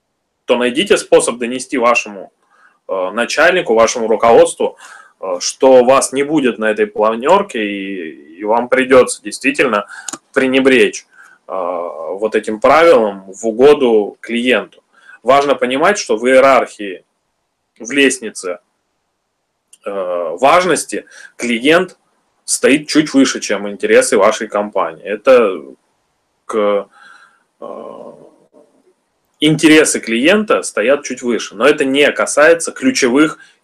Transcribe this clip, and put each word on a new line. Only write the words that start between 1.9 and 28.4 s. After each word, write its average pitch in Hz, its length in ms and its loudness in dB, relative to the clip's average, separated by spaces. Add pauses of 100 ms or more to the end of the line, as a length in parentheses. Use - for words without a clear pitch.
э, 92 240 -6
начальнику, 147 640 0
вашему 113 340 2
руководству, 117 680 2 (420)
э, 92 200 -8
что 131 460 4
вас 127 280 2
не 139 100 -2
будет 143 340 -2
на 110 140 -2
этой 107 160 -2
планёрке, 117 720 0
и, 90 800 -10
и 101 40 -14
вам 117 240 -2
придётся 127 540 2
действительно 120 640 -4 (480)
пренебречь, 131 720 2 (420)
э, - 60 -12
вот 87 840 -6
этим 110 240 -4
правилом 120 720 2
в 104 160 -12
угоду 117 720 2
клиенту. 113 640 -4 (400)
Важно 139 320 2
понимать, 135 420 -2
что 156 200 -4
в 120 100 -2
иерархии, 127 760 2 (760)
в 113 120 -14
лестнице, 123 680 -2 (1300)
э, 90 540 -6
важности 147 640 0 (320)
клиент 139 600 -2 (460)
стоит 143 440 0
чуть 151 260 0
выше, 135 260 2
чем 104 300 -8
интересы 107 480 0
вашей 107 300 0
компании. 92 580 -6
Это 101 560 2 (840)
к, 104 440 -2 (720)
э, - 500 -18 (1300)